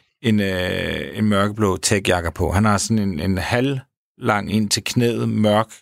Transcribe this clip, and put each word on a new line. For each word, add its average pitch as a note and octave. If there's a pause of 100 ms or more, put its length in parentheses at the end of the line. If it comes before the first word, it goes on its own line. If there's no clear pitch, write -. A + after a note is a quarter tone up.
(220)
en, G#2+
øh, F2+
en G#2+
mørkeblå G#2
tækjakke F2+
på. D#2+
Han G2
har G#2
sådan A2
en, G2
en F2+
halvlang A#2+
ind G#2
til A2
knæet, A#2
mørk, G#2+ (140)